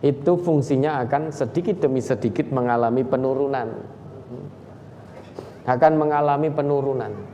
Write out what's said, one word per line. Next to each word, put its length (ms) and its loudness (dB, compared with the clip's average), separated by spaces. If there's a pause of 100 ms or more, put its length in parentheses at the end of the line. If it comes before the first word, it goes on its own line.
itu 320 4
fungsinya 640 2
akan 320 0
sedikit 480 -2
demi 160 2
sedikit 560 0
mengalami 480 2
penurunan. 720 0 (1900)
Akan 320 6
mengalami 560 2
penurunan. 560 0 (240)